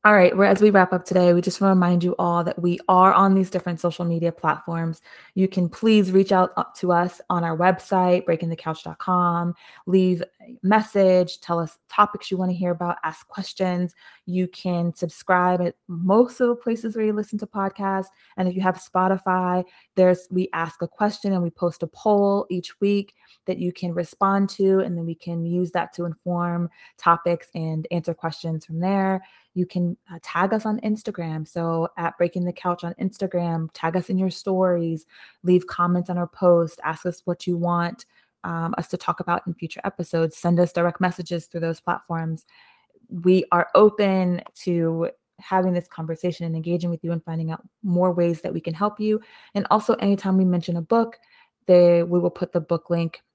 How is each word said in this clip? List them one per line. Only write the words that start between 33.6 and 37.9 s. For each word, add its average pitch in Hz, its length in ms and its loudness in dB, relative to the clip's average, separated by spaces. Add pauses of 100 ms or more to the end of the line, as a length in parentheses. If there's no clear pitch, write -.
tag 165 220 -4
us 180 140 -4
in 190 80 -2
your 185 140 0
stories, 175 760 -2 (380)
leave 180 240 2
comments 175 420 -2
on 175 80 -4
our 175 80 -2
post, 175 580 2
ask 156 220 -6
us 175 200 -6
what 175 200 -6
you 175 100 -2
want, 170 500 -2 (380)